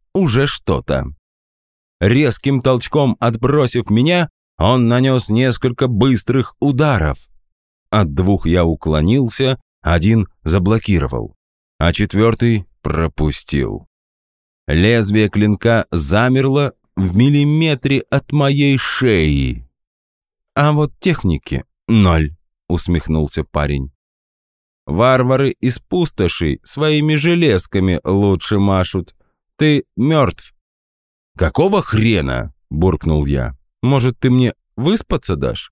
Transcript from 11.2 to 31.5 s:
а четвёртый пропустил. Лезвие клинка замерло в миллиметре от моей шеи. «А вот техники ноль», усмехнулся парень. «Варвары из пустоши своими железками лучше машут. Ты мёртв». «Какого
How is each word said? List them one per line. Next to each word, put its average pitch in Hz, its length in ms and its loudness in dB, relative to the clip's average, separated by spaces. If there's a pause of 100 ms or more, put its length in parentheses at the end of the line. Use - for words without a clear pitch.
а 85 140 0
четвёртый 107 760 0 (140)
пропустил. 73 1040 -4 (800)
Лезвие 104 600 2
клинка 104 640 0
замерло 127 840 0 (260)
в 92 160 -2
миллиметре 143 960 2
от 139 240 -2
моей 139 440 2
шеи. 73 880 0 (880)
«А 147 200 2
вот 147 260 0
техники 78 640 -2 (240)
ноль», 85 480 2 (320)
усмехнулся 80 800 -2
парень. 71 460 -4 (920)
«Варвары 131 680 2
из - 280 -4
пустоши 90 840 -4
своими 151 520 -2
железками 131 880 0
лучше 98 560 0
машут. 95 560 -2 (400)
Ты 151 300 0 (100)
мёртв». 139 580 -2 (840)
«Какого 165 440 0